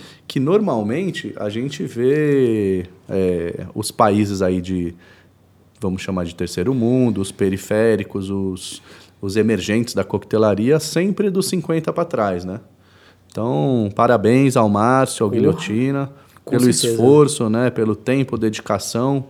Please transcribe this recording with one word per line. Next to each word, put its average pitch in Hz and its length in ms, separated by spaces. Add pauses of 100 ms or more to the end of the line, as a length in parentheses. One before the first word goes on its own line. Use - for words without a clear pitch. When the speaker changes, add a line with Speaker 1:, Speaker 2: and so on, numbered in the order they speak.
(280)
Speaker 1:
Que - 120
normalmente 147 1000
a 104 120
gente 127 340
vê, 123 1040 (240)
é, 90 640
os 107 160
países 101 540
aí 92 180
de, 87 320 (880)
vamos 92 220
chamar 92 220
de 82 100
terceiro 90 400
mundo, 120 440
os 95 120
periféricos, 101 1000
os, 95 540 (360)
os 98 160
emergentes 107 600
da 98 80
coquetelaria, 110 760
sempre 190 520
dos 185 160
cinquenta 165 440
pra 170 140
trás, 101 400
né? 95 140 (720)
Então, 123 640
parabéns 123 600
ao 113 140
Márcio, 120 540
ao 104 80
Speaker 2:
Porra, 113 100
Speaker 1:
Guilhotina, 135 720 (340)
Speaker 2:
com - 60
Speaker 1:
pelo 123 200
Speaker 2:
certeza. 120 220
Speaker 1:
esforço, 131 560
né, 120 220
pelo 110 240
tempo, 127 420
dedicação, 117 920